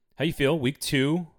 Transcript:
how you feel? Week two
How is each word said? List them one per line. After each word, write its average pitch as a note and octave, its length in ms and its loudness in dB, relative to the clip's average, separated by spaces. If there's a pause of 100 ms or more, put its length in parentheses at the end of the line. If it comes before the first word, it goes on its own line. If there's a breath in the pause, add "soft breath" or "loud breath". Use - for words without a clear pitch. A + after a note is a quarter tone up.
(160)
how C#3+ 80 -4
you D#3+ 80 -2
feel? D3 260 0
Week C3+ 200 -2
two D3+ 480 0 (120)